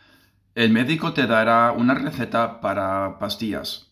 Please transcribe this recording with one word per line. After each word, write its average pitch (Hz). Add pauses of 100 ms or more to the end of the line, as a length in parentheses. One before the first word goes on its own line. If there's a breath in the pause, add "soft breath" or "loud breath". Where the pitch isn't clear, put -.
(560 soft breath)
El 117
médico 156
te 139
dará 117
una 123
receta 117
para 98
pastillas. 98